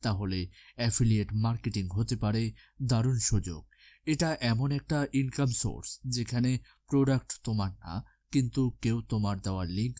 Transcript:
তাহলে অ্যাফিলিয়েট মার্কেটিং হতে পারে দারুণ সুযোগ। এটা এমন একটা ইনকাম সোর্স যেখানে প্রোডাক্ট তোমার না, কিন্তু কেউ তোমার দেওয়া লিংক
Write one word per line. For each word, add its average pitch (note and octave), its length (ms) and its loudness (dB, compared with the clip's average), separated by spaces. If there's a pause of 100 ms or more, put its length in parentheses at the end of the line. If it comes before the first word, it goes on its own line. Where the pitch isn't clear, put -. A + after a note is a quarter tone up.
তাহলে F#2+ 460 -2 (280)
অ্যাফিলিয়েট A2 560 2
মার্কেটিং A2 600 -2
হতে A2 240 -2
পারে A2+ 360 0 (300)
দারুণ B2 360 2
সুযোগ। F#2 480 0 (400)
এটা D#3 280 2
এমন B2 380 0
একটা C#3+ 400 0
ইনকাম C3+ 340 2
সোর্স - 600 0
যেখানে B2 520 0 (300)
প্রোডাক্ট C3+ 560 2
তোমার G#2 260 0
না, F2 340 -8 (280)
কিন্তু B2+ 380 2 (120)
কেউ A#2 200 0
তোমার G#2 380 -2
দেওয়া F#2+ 240 -4
লিংক G#2 360 -4